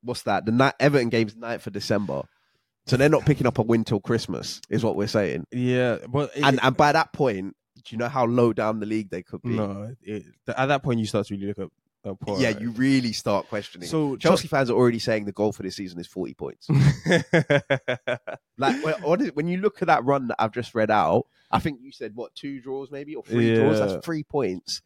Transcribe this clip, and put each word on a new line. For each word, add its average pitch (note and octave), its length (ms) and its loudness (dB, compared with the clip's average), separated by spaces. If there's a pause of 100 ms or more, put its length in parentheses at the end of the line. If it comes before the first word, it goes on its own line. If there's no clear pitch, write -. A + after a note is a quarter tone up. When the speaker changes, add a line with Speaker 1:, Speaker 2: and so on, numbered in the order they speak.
Speaker 1:
what's A#2+ 220 -8
that? G2 240 0
The A2 60 0
ni-, C3 180 4 (100)
Everton C3+ 300 4
game's A2+ 260 0
ninth A#2 300 -10
of G#2+ 80 -12
December. G2 480 -2 (640)
So - 100 2
they're C#3 140 6
not C3+ 160 2
picking C#3 200 4
up A#2 120 0
a A#2+ 40 2
win A2+ 220 2
till A2 160 -2
Christmas, - 580 -4 (120)
is G#2 120 0
what G#2+ 140 0
we're G#2 100 0
saying. E2+ 460 -2
Speaker 2:
Yeah, B2 460 0 (100)
but C#3 260 -4
it C#3 80 -4
Speaker 1:
And, C#3 200 4
and B2+ 120 4
by D3 180 4
that D#3+ 200 0
point, G2 420 -2 (220)
do - 60 -20 (120)
you A2 40 -6
know A#2+ 100 -2
how B2+ 160 0
low A#2+ 300 4
down A2 260 -2
the G#2 60 -6
league A2 240 -4
they F2+ 120 -8
could - 200 -14
be? A#2+ 80 -6
Speaker 2:
No, G#2+ 520 -4
it, G#2 200 -10 (240)
th-, A#2+ 100 -6
at C3 100 0
that C#3 160 0
point B2 180 0
you A2 40 0
start G#2 220 -2
to - 80 -8
really G2 140 -6
look G2+ 100 -8
at F#2+ 100 -10 (360)
at G2 120 -8 (100)
Speaker 1:
Yeah, A2 260 0
Speaker 2:
Potter. G2+ 100 -6
Speaker 1:
you A#2 80 -6
really B2+ 420 2
start G#2 360 -2
questioning. F2+ 400 -10
Speaker 2:
So, D3 280 -2
Speaker 1:
Chelsea E3 320 2
Speaker 2:
Chel- D3 100 0
Speaker 1:
fans C3 120 2
are A#2+ 60 2
already A#2+ 220 4
saying A2 280 -2
the G2+ 60 -8
goal G#2 200 0
for - 100 -12
this F#2 140 -8
season F2 240 -10
is F2 60 -10
forty C#2+ 280 -8
points. - 340 -12
Speaker 2:
<laughs> D3+ 840 2 (1080)
Speaker 1:
Like, A#3+ 260 0
when, D#3 100 0 (100)
honest-, E3+ 320 0
when D#3 120 -2
you F3+ 100 0
look G3+ 240 0
at F3+ 60 -2
that C#3+ 160 4
run C3+ 240 2
that - 100 -4
I've G#2+ 140 2
just A#2+ 220 -8
read G#2+ 160 2
out, G2+ 360 4 (240)
I - 100 2
think C#3+ 220 -4
you C3+ 100 -20
said, A2 220 -12
what, A#2 200 -10
two C#3 260 -12
draws C3+ 300 -10
maybe, D3 240 -12
or A#2+ 80 -10
three A2+ 320 2
draws? A2 240 4
Speaker 2:
Yeah. G#2 80 2
Speaker 1:
That's F#2+ 180 -4
three D#3+ 180 -6
points. G2 640 -4